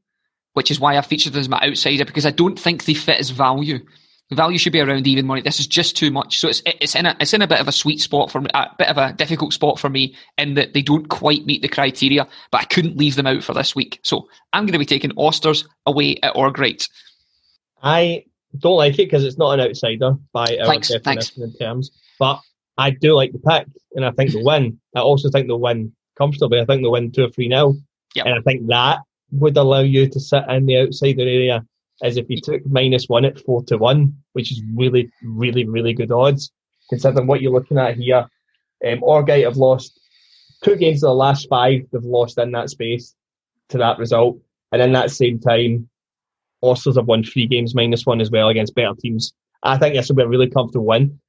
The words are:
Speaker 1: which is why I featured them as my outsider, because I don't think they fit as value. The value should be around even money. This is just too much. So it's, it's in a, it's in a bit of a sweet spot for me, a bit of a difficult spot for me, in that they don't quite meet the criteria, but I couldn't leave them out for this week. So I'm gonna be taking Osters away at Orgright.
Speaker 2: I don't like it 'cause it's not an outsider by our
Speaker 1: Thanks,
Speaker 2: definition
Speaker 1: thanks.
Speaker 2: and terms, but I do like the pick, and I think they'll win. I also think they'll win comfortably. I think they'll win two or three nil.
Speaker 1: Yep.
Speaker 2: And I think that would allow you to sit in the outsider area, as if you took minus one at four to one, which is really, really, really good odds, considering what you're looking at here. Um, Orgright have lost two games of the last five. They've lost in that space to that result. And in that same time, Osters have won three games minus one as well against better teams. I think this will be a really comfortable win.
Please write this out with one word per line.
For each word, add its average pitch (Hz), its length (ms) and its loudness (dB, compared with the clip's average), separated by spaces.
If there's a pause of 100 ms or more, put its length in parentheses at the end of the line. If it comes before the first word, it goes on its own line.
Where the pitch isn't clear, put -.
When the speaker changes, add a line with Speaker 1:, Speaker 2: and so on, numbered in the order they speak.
(540)
Speaker 1:
which 135 160 -2
is 127 100 -2
why 143 160 2
I 139 60 0
featured 143 300 -4
them 139 80 -4
as 131 80 -6
my 127 120 -2
outsider, 139 440 -2
because 151 220 -2
I 147 40 2
don't 175 280 0
think 170 260 -4
they 156 100 0
fit - 260 -2
as 131 100 -4
value. 131 480 0 (520)
The 139 60 -8
value 165 220 0
should 170 140 0
be 156 80 2
around 135 260 0
even 135 200 2
money. 131 160 -2
This - 180 -4
is 139 60 -4
just 175 300 0
too 151 140 0
much. - 280 -4
So 165 100 0
it's, - 160 -4
it's - 300 -4
in 170 120 0
a, 160 140 0
it's 147 140 -2
in 208 80 2
a 196 40 0
bit 151 140 2
of 139 80 -4
a 127 40 -4
sweet 151 280 -2
spot - 300 -2
for 135 100 -4
me, 143 140 -6
a 139 240 -2
bit 170 100 0
of 151 80 0
a 135 160 0
difficult 151 400 -4
spot - 260 0
for 143 120 -4
me, 135 260 -2 (220)
in 143 160 -2
that 143 180 -2
they 143 100 0
don't 151 260 0
quite 151 360 0
meet 151 180 -4
the 127 60 -2
criteria, 135 580 0 (240)
but 113 120 0
I - 20 -4
couldn't 165 320 -2
leave 139 200 0
them 139 100 0
out 131 180 -2
for - 80 -6
this 135 240 -2
week. - 260 -6
So - 260 -4 (240)
I'm 202 140 -2
gonna 170 120 0
be 143 80 0
taking 139 260 -2
Osters 151 540 0 (200)
away 143 360 0
at 139 120 0
Orgright. 135 540 -2 (920)
Speaker 2:
I 170 420 0 (320)
don't 170 220 2
like 147 200 2
it 127 120 2
'cause 143 140 2
it's 131 120 -6
not 143 220 0
an - 20 2
outsider 123 540 -2 (180)
by 117 260 -2
our 113 80 -2
Speaker 1:
Thanks, 143 220 0
Speaker 2:
definition 113 160 -6
Speaker 1:
thanks. 123 320 -6
Speaker 2:
and 117 220 -12
terms, 123 320 -6 (280)
but 135 220 0 (380)
I 135 120 2
do 151 240 2
like 135 180 2
the 135 80 -12
pick, 156 260 0 (280)
and 131 120 -4
I 123 60 -2
think 160 200 0
they'll 113 120 -2
win. 135 360 0 (160)
I 123 40 -2
also 139 280 2
think 135 200 0
they'll 120 120 -2
win 113 320 -2 (240)
comfortably. 139 440 0
I 117 40 0
think 135 180 2
they'll 120 100 2
win 120 200 -2
two 131 120 2
or 117 60 -2
three 120 180 -4
nil. 139 280 2 (380)
Speaker 1:
Yep. 113 120 -4
Speaker 2:
And 123 100 0
I 117 40 -4
think 120 280 -2
that 123 320 2 (320)
would 143 240 2
allow 135 240 4
you 135 280 4
to 135 120 -6
sit 139 280 0
in 131 180 0
the 127 120 4
outsider 135 440 0
area, 127 420 0 (380)
as 120 140 -2
if 120 120 -4
you 127 120 -6
took 147 260 -6
minus 131 420 0
one 120 160 2
at 139 160 -2
four 123 240 -2
to 117 140 -2
one, 139 380 2 (160)
which 127 200 -6
is 113 100 -8 (120)
really, 123 360 0 (120)
really, 117 420 -2
really 117 280 -2
good 113 200 -4
odds, 139 380 0 (380)
considering 127 380 0
what 131 160 2
you're 131 100 0
looking 127 260 0
at 117 180 0
here. 123 300 0 (580)
Um, 117 160 -2
Orgright 147 440 4
have 147 120 -2
lost 131 420 2 (640)
two 202 140 4
games 160 260 2
of 151 60 4
the 127 60 4
last 139 340 2
five. 131 340 2 (100)
They've 120 120 -6
lost 120 340 0
in 120 140 -2
that 120 180 -6
space 117 440 -8 (560)
to 131 80 -4
that 117 200 0
result. 117 400 2 (340)
And 117 100 4
in 131 100 4
that 123 180 2
same 120 300 0
time, 117 480 0 (720)
Osters 127 340 2
have 117 100 0
won 113 160 2
three 117 240 -2
games 120 280 -2
minus 117 320 0
one 120 140 0
as 110 100 -2
well 110 180 2
against 110 260 0
better 107 260 -2
teams. 113 320 -6 (300)
I 135 160 2
think 151 160 2
this 123 140 -2
will 139 80 2
be 131 60 4
a 117 60 0
really 123 220 2
comfortable 120 360 -2
win. 131 320 2 (100)